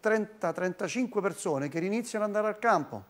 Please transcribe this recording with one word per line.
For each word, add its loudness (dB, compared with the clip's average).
trenta, 0
trentacinque -2
persone 0
che -4
iniziano -2
ad -2
andare 0
al -14
campo. 2